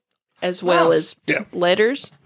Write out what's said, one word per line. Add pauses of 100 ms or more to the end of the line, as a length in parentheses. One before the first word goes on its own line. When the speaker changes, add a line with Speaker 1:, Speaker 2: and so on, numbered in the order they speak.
(400)
Speaker 1:
as
well
Speaker 2:
Nice.
Speaker 1:
as (100)
Speaker 3:
Yeah.
Speaker 1:
letters. (160)